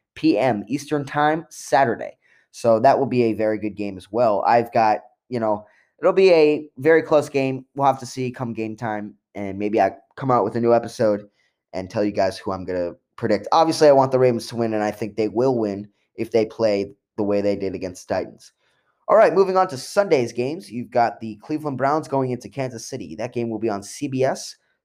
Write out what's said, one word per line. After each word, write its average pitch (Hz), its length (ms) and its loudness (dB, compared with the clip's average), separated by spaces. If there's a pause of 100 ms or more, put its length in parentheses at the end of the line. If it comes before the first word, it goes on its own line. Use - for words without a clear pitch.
(140)
P 151 240 2
M 110 280 0
Eastern 143 380 -4
time 151 460 -2
Saturday. 120 640 -2 (340)
So 113 300 2
that 123 180 6
will 131 80 0
be 123 180 0
a 113 100 2
very 107 240 -2
good 101 180 -8
game 101 200 -10
as - 140 -18
well. 110 360 0
I've 117 260 2
got, 110 280 2 (280)
you 123 100 -6
know, 107 280 -2 (340)
it'll 175 120 2
be 190 200 6
a 151 360 4 (100)
very 156 220 4
close 156 280 2
game. 135 360 -2 (120)
We'll 139 100 2
have 135 140 2
to 123 60 -14
see 127 260 -6
come 120 200 -8
game 110 240 -8
time, 107 380 -8 (220)
and 98 200 -8
maybe 104 240 0
I 98 120 4 (240)
come 131 140 -4
out 120 140 4
with 110 120 -4
a 117 40 0
new 117 140 4
episode 107 520 0 (460)
and 92 160 -8
tell 107 160 -2
you 104 80 -2
guys 98 240 -2
who - 160 -8
I'm 92 140 -8
gonna 90 260 -4 (240)
predict. 104 360 -2
Obviously, 160 360 4
I 143 40 8
want 135 200 4
the 131 60 2
Ravens 123 300 2
to 110 80 -12
win, 113 180 -2
and 107 100 -2
I 104 60 0
think 104 260 -8
they 107 120 0
will 123 300 0
win 104 300 -4 (280)
if 110 140 -8
they 113 140 2
play 104 480 -2 (240)
the 110 60 -4
way 101 180 0
they 101 160 0
did 95 180 -6
against 90 320 -10
the 104 80 -4
Titans. 60 380 -8 (560)
All - 80 6
right, 233 160 8
moving 185 240 2
on 185 120 4
to 135 100 -8
Sunday's 147 540 0
games. 147 380 -6
You've 110 200 -10
got 117 300 0
the 110 160 -12
Cleveland 147 420 -6
Browns 139 300 -2
going 135 220 -2
into 123 200 -8
Kansas 127 360 -10
City. 92 280 -12
That 117 180 -8
game 117 160 -4
will 110 100 -6
be 110 120 -4
on 98 120 -6
C 139 260 -10
B 131 160 -2
S 160 320 -4 (280)